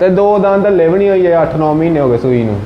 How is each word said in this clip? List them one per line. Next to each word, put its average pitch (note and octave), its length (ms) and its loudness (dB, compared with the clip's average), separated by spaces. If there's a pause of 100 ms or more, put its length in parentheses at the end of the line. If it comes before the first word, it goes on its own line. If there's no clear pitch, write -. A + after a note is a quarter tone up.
ਤੇ F#3 80 2
ਦੋ G3+ 300 2
ਦੰਦ G3 280 0
ਹਲੇ F3 220 2
ਵੀ F3+ 100 0
ਨਹੀਂ G3+ 120 0
ਹੋਈ, F#3 160 0
ਇਹ E3 160 2
ਅੱਠ D3+ 140 -4
ਨੌ D#3 180 0
ਮਹੀਨੇ D#3+ 260 0
ਹੋ C3+ 80 0
ਗਏ A#2+ 100 0
ਸੂਈ B2 240 0
ਨੂੰ। G#2+ 240 -4